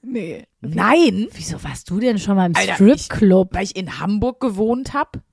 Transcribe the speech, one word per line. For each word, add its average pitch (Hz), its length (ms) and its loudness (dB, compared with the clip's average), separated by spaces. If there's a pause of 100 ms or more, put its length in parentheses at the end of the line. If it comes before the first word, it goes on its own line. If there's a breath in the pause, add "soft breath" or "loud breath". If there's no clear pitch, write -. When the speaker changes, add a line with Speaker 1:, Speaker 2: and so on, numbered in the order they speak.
Speaker 1:
Nee. 202 440 -10 (160)
Speaker 2:
Nein? 220 720 2
Speaker 1:
Wieso - 300 -12
warst 135 260 -14
du 180 100 -4
denn 233 200 0
schon 196 160 0
mal 185 120 4
im 170 80 -2
Speaker 2:
Alter, 190 200 0
Speaker 1:
Stripclub? 196 760 4
Speaker 2:
ich, - 60 -8
weil 190 60 -2
ich 196 120 -10
in 180 240 -10
Hamburg 214 400 -2
gewohnt 233 540 -2
hab. 285 280 -6 (120)